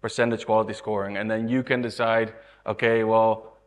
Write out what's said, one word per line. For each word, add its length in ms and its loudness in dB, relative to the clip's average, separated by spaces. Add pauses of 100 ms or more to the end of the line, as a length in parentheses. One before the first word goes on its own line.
percentage 460 -2
quality 260 2
scoring. 440 -6
And 120 -4
then 180 -2
you 140 0
can 180 0
decide, 540 0 (320)
okay, 380 2
well, 640 2